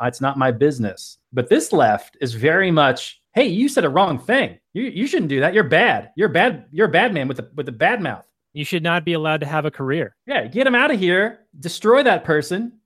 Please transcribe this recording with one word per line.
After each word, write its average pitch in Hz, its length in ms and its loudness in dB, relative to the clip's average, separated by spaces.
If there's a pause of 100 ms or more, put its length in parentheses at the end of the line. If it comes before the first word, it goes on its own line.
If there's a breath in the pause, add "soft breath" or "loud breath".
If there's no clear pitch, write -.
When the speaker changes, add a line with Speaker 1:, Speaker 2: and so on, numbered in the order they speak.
Speaker 1:
It's 123 200 -4
not 139 160 -2
my 131 140 2
business. 117 680 -2 (120)
But - 180 -4
this 311 220 2
left 117 480 2
is 123 140 -4
very 165 380 2
much, 143 500 0 (120)
hey, 277 120 2
you 226 240 0
said 226 160 0
a 143 40 0
wrong 156 300 0
thing. 220 400 -2 (140)
You, 226 100 -6
you 240 240 -4
shouldn't 214 220 -2
do 139 100 0
that. 165 140 2
You're 208 100 4
bad. 151 520 2
You're 190 140 0
bad. 170 420 0
You're 185 160 2
a 147 40 -2
bad 202 220 2
man 139 140 -4
with 135 120 -6
a, - 160 -14
with 139 140 -8
a 127 40 -12
bad 196 280 0
mouth. 131 260 -8 (260)
Speaker 2:
You 147 120 -8
should 170 180 -4
not 170 220 0
be 170 80 -2
allowed 156 280 -2
to 143 60 -6
have 151 180 -2
a 151 60 -2
career. 139 440 -6 (120)
Speaker 1:
Yeah, 214 200 -4
get 240 200 0
him 247 80 2
out 277 160 2
of 220 80 -2
here. 185 400 0 (200)
Destroy 220 440 2
that 208 200 2
person. 180 500 -2 (120)